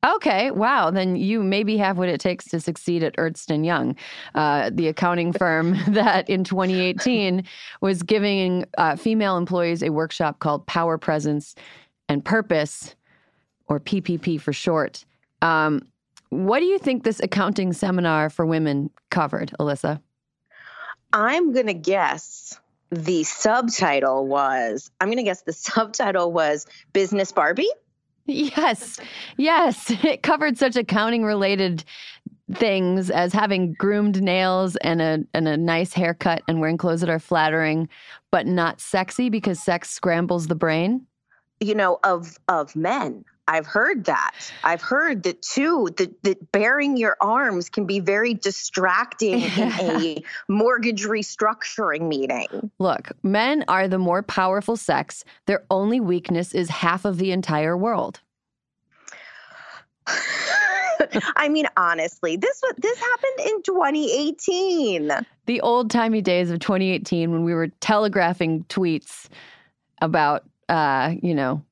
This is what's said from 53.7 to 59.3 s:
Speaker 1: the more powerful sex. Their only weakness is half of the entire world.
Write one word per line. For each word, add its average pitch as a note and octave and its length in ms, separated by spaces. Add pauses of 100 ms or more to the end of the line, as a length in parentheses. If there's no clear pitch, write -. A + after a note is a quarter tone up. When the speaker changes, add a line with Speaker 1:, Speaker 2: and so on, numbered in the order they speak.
Speaker 1:
the F#3+ 100
more F3+ 240
powerful G3 540
sex. - 480 (220)
Their G3 220
only G3+ 300
weakness F3 560
is F3 160
half F3 340
of G3 140
the F#3+ 140
entire E3+ 440
world. F#3+ 440 (1900)